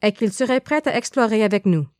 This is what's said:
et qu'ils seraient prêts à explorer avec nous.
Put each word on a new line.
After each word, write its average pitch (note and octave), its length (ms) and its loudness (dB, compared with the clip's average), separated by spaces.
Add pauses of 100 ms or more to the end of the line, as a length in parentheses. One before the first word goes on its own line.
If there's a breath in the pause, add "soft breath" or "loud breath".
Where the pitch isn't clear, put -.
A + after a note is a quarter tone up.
et G#3 80 2
qu'ils G#3 200 -2
seraient B3+ 280 -2
prêts D4+ 280 -4
à C4 80 -2
explorer A3 480 0
avec G3+ 220 0
nous. D#3+ 200 2 (140)